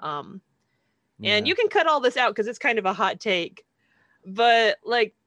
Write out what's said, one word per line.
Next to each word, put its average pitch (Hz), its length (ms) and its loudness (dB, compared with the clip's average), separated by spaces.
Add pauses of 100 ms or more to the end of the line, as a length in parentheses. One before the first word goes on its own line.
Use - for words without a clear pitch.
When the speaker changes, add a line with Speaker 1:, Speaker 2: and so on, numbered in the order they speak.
Speaker 1:
Um, 151 380 -10 (840)
and 208 240 0
Speaker 2:
Yeah. - 20 -2
Speaker 1:
you 370 60 0
can 440 140 0
cut 349 180 2
all 302 140 2
this 247 160 0
out 233 180 0
'cause 214 120 -2
it's 240 120 -10
kind 233 200 0
of 190 60 -4
a 190 80 0
hot 185 260 -2
take, 180 460 -4 (600)
but, 226 580 2
like, 226 320 -2 (120)